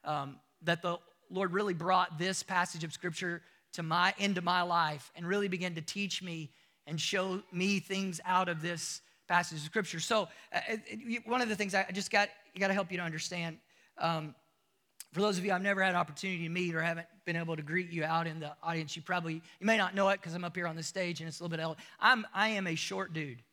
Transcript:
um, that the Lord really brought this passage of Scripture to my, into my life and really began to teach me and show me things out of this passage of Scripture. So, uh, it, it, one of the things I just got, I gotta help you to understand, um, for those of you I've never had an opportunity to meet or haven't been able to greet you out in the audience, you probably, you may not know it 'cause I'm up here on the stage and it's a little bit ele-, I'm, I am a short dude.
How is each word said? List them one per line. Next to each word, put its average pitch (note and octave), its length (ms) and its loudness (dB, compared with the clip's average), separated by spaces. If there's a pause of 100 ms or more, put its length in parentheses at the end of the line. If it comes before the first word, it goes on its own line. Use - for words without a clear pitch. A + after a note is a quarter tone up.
um, C#3 360 -4 (240)
that E3+ 180 2
the F3 180 -2 (320)
Lord F#3 220 0
really G3+ 200 2
brought E3+ 460 2
this F#3 240 0
passage F3 400 0
of E3 100 -6
Scripture F3 480 -4 (320)
to E3+ 100 -4
my, F3 340 4
into G3+ 240 2
my F3 200 4
life E3+ 540 2
and E3+ 100 -8
really G3+ 220 2
began F3+ 280 -2
to D#3+ 60 -6
teach G3 400 -4
me E3 300 -8 (340)
and D#3 140 -4
show F#3+ 420 0 (100)
me F#3 280 2
things F#3+ 460 -4
out F#3 240 4
of E3 120 -2
this E3+ 400 -4 (260)
passage E3+ 320 2
of D3 40 -8
Scripture. E3 360 -2
So, G3+ 300 2 (240)
uh, - 140 0
it, A3+ 200 -4
it, A#3 400 -8
one B3 140 2
of A#3 80 2
the G#3+ 60 2
things G3 180 -2
I G3 180 2
just F#3+ 200 -4
got, G#3 180 4 (260)
I F#3 40 -10
gotta G3 140 4
help F#3+ 180 0
you F3+ 60 -4
to F3+ 60 -2
understand, E3 560 -4 (380)
um, D#3+ 380 0 (760)
for F3+ 80 0
those G#3 160 4
of F3+ 80 -2
you G3 80 4
I've F3+ 80 2
never G3 200 4
had F#3+ 100 6
an F3+ 40 2
opportunity E3+ 480 0
to D#3+ 60 -4
meet E3+ 260 0
or D#3+ 60 0
haven't E3 260 -2 (160)
been E3+ 140 -2
able E3 180 0
to D#3 60 -6
greet E3+ 300 -2
you E3 120 0
out E3 240 2
in D#3+ 120 -6
the D3 220 -8
audience, E3 340 -2
you D#3+ 60 -10
probably, E3 340 -2
you - 300 -10
may A3+ 120 6
not F#3 180 2
know G3 140 6
it G3 120 2
'cause E3 120 -8
I'm F3+ 100 -4
up F3 120 -4
here F3 120 -2
on D#3+ 80 -4
the E3+ 80 -6
stage F3 380 -4
and E3 60 -6
it's D#3 120 -10
a F3 40 -8
little E3+ 120 -4
bit D#3+ 60 -2
ele-, D#3+ 160 -2 (220)
I'm, A#3 340 6
I G#3 160 2
am G3 180 0
a E3 80 0
short F#3+ 380 -4
dude. C#3+ 280 -6 (100)